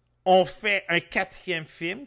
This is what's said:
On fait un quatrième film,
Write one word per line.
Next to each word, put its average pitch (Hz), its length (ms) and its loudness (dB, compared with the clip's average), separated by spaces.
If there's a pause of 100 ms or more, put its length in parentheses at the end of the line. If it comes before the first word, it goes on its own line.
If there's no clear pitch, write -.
(240)
On 185 200 6
fait 196 440 -4
un 170 120 0
quatrième 180 640 -6
film, 196 420 -10